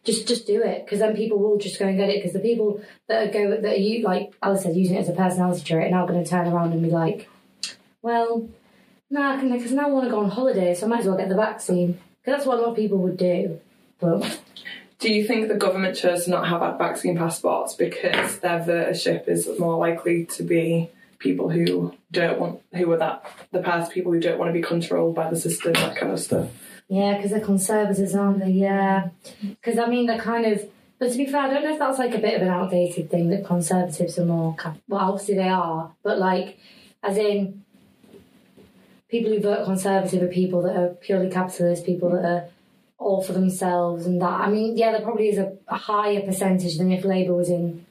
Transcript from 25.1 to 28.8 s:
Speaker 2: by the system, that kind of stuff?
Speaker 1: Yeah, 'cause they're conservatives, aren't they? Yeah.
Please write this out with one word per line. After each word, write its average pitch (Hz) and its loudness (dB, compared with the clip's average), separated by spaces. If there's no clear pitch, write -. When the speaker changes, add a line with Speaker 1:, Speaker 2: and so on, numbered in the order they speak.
Speaker 2:
by 160 -2
the 165 0
system, 165 -2
that - 0
kind - -2
of - -4
stuff? - -2
Speaker 1:
Yeah, 202 0
'cause 202 -2
they're 214 0
conservatives, 196 0
aren't 196 2
they? 190 0
Yeah. 196 2